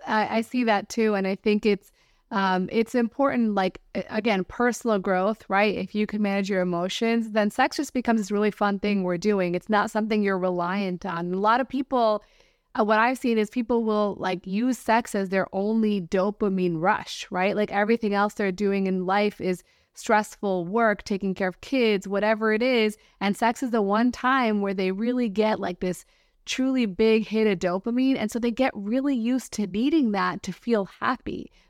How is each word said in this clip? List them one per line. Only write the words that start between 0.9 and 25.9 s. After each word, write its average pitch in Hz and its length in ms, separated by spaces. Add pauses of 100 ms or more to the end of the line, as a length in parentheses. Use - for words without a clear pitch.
And 196 120
I 190 100
think 208 300
it's, 202 260 (380)
um, 185 420
it's 226 220
important, 240 600
like, 190 260 (140)
a-, 196 140
again, 208 340
personal 226 560
growth, 190 500
right? 202 280
If 185 180
you 208 120
can 214 160
manage 196 260
your 190 140
emotions, 202 680
then 208 200
sex 269 260
just 302 160
becomes 233 280
this 190 100
really 208 200
fun 202 300
thing 202 240
we're 180 140
doing. 185 360
It's 180 140
not 214 220
something 214 320
you're 196 160
reliant 180 680
on. 175 280
A 185 40
lot 214 240
of 262 80
people, 240 560 (520)
uh, 220 80
what 214 140
I've 240 200
seen 233 200
is 214 120
people 233 340
will, 214 340
like, 185 280
use 226 320
sex 233 360
as 196 140
their 190 240
only 208 480
dopamine 185 800
rush, - 500
right? 185 240
Like, 208 160
everything 208 440
else 208 200
they're 202 160
doing 196 360
in 185 200
life 208 340
is 180 220 (320)
stressful 208 680
work, 208 400
taking 190 300
care 190 140
of - 120
kids, 214 480
whatever 214 440
it 220 100
is. 233 340 (240)
And 196 160
sex 233 260
is 254 80
the 220 120
one 214 280
time 240 520
where 196 120
they 190 160
really 233 380
get, 214 320
like, 180 200
this 180 240 (400)